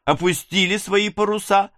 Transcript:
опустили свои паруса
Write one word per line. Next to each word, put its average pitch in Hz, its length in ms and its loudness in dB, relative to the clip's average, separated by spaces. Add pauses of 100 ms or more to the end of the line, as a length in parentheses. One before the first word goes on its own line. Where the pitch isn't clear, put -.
опустили 185 720 0
свои 202 340 0
паруса 208 680 0